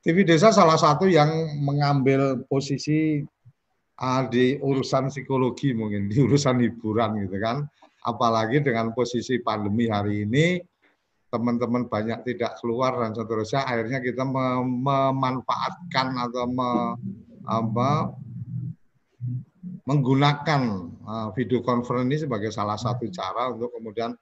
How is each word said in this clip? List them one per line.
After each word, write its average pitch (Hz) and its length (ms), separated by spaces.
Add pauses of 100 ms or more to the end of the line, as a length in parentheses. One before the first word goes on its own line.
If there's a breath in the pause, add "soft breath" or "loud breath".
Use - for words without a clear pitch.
T 170 80
V 175 160
Desa 170 240
salah 165 240
satu 151 320
yang 156 240 (240)
mengambil 139 880
posisi, 147 800 (720)
eh, 131 320
di 127 320
urusan 135 480
psikologi 131 640
mungkin, 104 400
di 143 80
urusan 131 400
hiburan 107 640
gitu 95 160
kan. 123 240 (400 soft breath)
Apalagi 113 560
dengan 113 320
posisi 120 480
pandemi 107 480
hari 104 400
ini, 165 320 (720 soft breath)
teman-teman 120 560
banyak 110 340
tidak 117 380
keluar 123 400
dan 110 160
seterusnya, 113 480
akhirnya 123 400
kita 123 180
me-, 127 400 (220)
memanfaatkan 131 1400
atau 120 240
me-, 123 500 (480)
apa, 120 680 (1700)
menggunakan, 143 760 (420)
eh, 110 300
video 117 320
conference 123 400
ini 135 160
sebagai 110 320
salah 104 240
satu 113 320
cara 98 400
untuk 117 240
kemudian 113 500